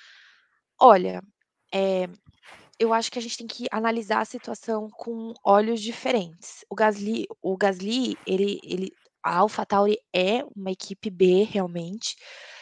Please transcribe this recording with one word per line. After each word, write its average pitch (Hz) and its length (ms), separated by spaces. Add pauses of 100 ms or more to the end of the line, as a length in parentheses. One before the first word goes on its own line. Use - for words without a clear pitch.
(800)
Olha, 185 420 (520)
eh, 190 340 (720)
eu 226 140
acho 226 180
que 247 60
a 233 40
gente 226 160
tem 233 100
que 240 240
analisar 220 500
a - 20
situação 220 760
com 226 360 (100)
olhos 214 380
diferentes. 208 880
O 202 60
Gasly, 214 500 (160)
o 190 140
Gasly, 202 720
ele, 196 380
ele, 185 280 (320)
a 170 140
AlphaTauri 208 600 (160)
é 196 300 (120)
uma 190 160
equipe - 380
B, 185 340
realmente, 180 720 (460)